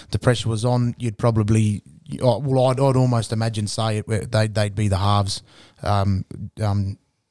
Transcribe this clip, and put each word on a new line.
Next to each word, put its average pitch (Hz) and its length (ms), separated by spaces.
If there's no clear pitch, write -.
the 107 80
pressure 120 280
was 110 160
on, 123 360
you'd 117 180
probably, 110 640
oh, 120 160
well, 131 300
I'd, 127 120
I'd 135 160
almost 123 380
imagine 110 340
say 110 300
it, 110 340
they'd, 110 220
they'd 104 220
be 107 140
the 98 100
halves, 101 420
um, 98 420
um, 101 360